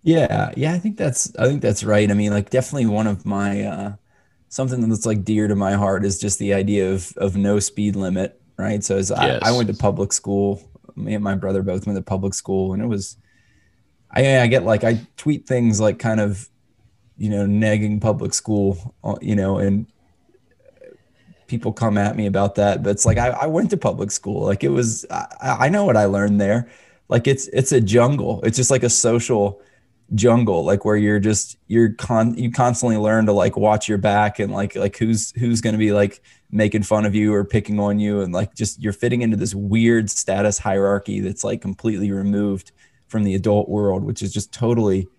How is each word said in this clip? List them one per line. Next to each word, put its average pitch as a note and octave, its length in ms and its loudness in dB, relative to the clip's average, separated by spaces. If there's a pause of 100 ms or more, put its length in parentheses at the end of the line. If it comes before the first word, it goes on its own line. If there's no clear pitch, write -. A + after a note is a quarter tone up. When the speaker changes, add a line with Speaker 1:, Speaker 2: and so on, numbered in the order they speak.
Speaker 1:
Yeah. D#3 520 2
Yeah. D3+ 160 0
I F3+ 60 -2
think G3+ 180 -4
that's, - 400 -4
I B2 100 0
think C#3+ 160 0
that's G#2+ 200 0
right. G#2+ 260 2
I G2+ 60 2
mean, G#2 160 2
like, G2+ 200 -2
definitely B2+ 360 0
one G#2+ 220 0
of G2 180 -4
my, G2+ 380 -2
uh, G2+ 280 -8 (580)
something B2 380 -2
that's, A2 160 -2
like, G#2 200 0
dear G#2+ 240 0
to G2+ 80 2
my G2 160 0
heart G2+ 320 0
is G2+ 160 -2
just G2+ 180 -4
the G2+ 160 0
idea G2 380 0
of, F#2+ 240 -6
of F#2+ 200 -2
no G2+ 220 2
speed G2+ 380 -2
limit. F#2 440 -4 (160)
Right. G#2 280 -4
So G2 120 -2
as F#2+ 140 -2
I, - 160 0
Speaker 2:
Yes. B1+ 160 -2
Speaker 1:
I A2 80 2
went A#2+ 180 2
to G#2 60 -2
public G2+ 380 0
school, G2+ 500 -2 (340)
me - 180 -4
and G#2 80 -4
my G2 140 -2
brother F#2+ 260 -2
both F#2+ 240 -4
went G2+ 100 -2
to F#2 60 -6
public F#2+ 320 -4
school, F#2+ 380 -2
and G2+ 100 -4
it A#2+ 40 -4
was, G2+ 300 -6 (920)
I, C3+ 300 4
I A#2+ 80 4
get, B2 160 4
like, G#2+ 180 2
I A#2 180 2 (160)
tweet - 300 -2
things, A#2 340 2
like, G#2+ 200 2
kind A2 180 0
of, G2+ 300 -4 (680)
you G#2+ 120 -4
know, G2+ 160 -2
negging G#2+ 560 0
public A2 340 -2
school, G2+ 680 -2
uh, G#2 160 -4
you G#2 160 -2
know, G2 220 0
and G2 280 0 (1600)
people A#2 260 -4
come G#2+ 260 0
at G#2 180 0
me G#2+ 100 -2
about G2 300 0
that, G2 260 2
but G2 80 0
it's - 160 0
like, A2+ 120 4
I, A#2+ 100 0
I B2 180 -2
went D#3+ 240 0
to G3 60 0
public G2 340 -2
school. G2+ 340 -6
Like, G2 200 0
it C#3 60 2
was, A#2+ 380 -2
I, - 180 -8 (140)
I C3 280 0
know G3+ 160 2
what C3 120 4
I G#2+ 100 4
learned G2+ 340 2
there. G#2+ 280 0 (400)
Like, A#2+ 200 2
it's, C3+ 200 0
it's B2+ 220 0
a C3 100 4
jungle. A#2 600 2
It's A2+ 140 0
just, B2+ 140 2
like, B2+ 120 2
a A#2+ 80 0
social A2+ 720 2 (540)
jungle, G#2+ 500 4
like, G2+ 200 0
where G#2+ 120 2
you're G#2 240 2
just, G#2+ 380 -2 (100)
you're A2+ 220 4
con-, A2+ 460 0
you A#2+ 140 -2
constantly B2 460 0
learn G#2+ 300 2
to, G#2 60 4
like, G2 240 2
watch G#2+ 320 2
your G#2 100 0
back G#2 420 2
and, G2+ 120 -2
like, G2 220 -4
like, G2+ 220 -2
who's, A2+ 400 -2
who's A#2 240 0
gonna A2 180 0
be, G#2+ 140 2
like, G2+ 300 0 (280)
making G#2 320 0
fun G#2+ 220 0
of G2+ 100 0
you G#2 200 2
or G2+ 100 2
picking G#2 340 -2
on G#2 200 0
you. G#2 240 0
And, F2+ 100 -4
like, G2 220 -4
just, - 260 -6
you're G#2 140 -4
fitting A#2+ 260 -2
into A2+ 160 0
this G2+ 180 -4
weird A2 540 2
status G2+ 500 -2
hierarchy G2+ 640 0
that's, G2 240 -6
like, G#2 160 -4
completely G2+ 500 -4
removed G2+ 600 -2 (340)
from A2 180 -2
the F#2+ 100 0
adult G#2 340 2
world, G2+ 340 0
which G2+ 200 -6
is F#2+ 100 -6
just - 180 -6
totally A2 560 0 (120)